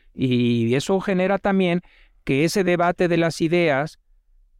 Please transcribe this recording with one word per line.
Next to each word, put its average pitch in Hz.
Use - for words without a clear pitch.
y 120
eso 190
genera 190
también 185
que 139
ese 185
debate 175
de 170
las 165
ideas, 160